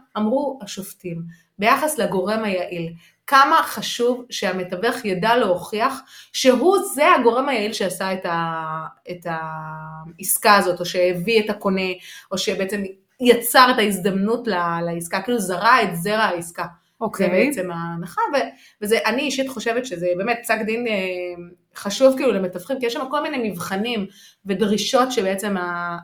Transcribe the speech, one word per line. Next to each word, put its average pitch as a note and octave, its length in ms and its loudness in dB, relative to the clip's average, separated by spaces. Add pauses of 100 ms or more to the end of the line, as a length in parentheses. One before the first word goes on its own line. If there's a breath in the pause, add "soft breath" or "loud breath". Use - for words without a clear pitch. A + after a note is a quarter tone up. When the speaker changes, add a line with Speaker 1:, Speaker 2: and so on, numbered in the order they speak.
(160)
Speaker 1:
אמרו C4 460 0
השופטים, F3+ 600 -10 (360 loud breath)
ביחס C4+ 400 2
לגורם G3 460 0
היעיל, F3 480 -4 (340 soft breath)
כמה D4 360 4
חשוב B3 680 -4
שהמתווך F#3+ 720 -4
ידע G3+ 320 0
להוכיח A3 680 -2 (300 soft breath)
שהוא E4+ 460 4
זה D#4 360 4
הגורם B3 340 2
היעיל A3 240 0
שעשה F#3+ 400 -2
את F#3 140 -4
ה-, D#3+ 600 -4 (240)
את F3+ 200 -12
העסקה D#3+ 1300 0
הזאת, F3+ 240 2
או F3 40 -4
שהביא F3+ 600 2
את G#3+ 60 -2
הקונה, G3 320 -2 (500 loud breath)
או F#3+ 60 -2
שבעצם G3 440 -4 (380)
יצר B3 540 6
את B3+ 40 2
ההזדמנות G3+ 720 0
ל-, E3+ 380 0
לעסקה, E3+ 360 -4
כאילו B3 160 0
זרע G3+ 440 4
את F3 140 -2
זרע G#3 280 0
העסקה. F3 400 -4 (360)
Speaker 2:
אוקיי. G3+ 260 -2
Speaker 1:
זה F#3 60 0
בעצם F#3+ 380 2
ההנחה, E3+ 500 -8 (140)
ו-, B3+ 140 0 (340 soft breath)
וזה, G#3 240 2
אני A#3 160 0
אישית C4+ 260 -2
חושבת A#3+ 380 -2
שזה F3 200 -6 (100)
באמת A#3 260 -2
פסק A3 240 0
דין, A3+ 200 -2
אה, A3 60 -2 (840)
חשוב C4 400 4
כאילו C4 160 2
למתווכים, F#3+ 480 -4
כי A#3+ 60 -2
יש A#3 60 -2
שם D4+ 180 -6
כל D4 120 0
מיני C4+ 280 -4
מבחנים F#3+ 560 -4 (400 soft breath)
ודרישות G#3+ 640 2
שבעצם G3 440 0
ה-, F3 480 -4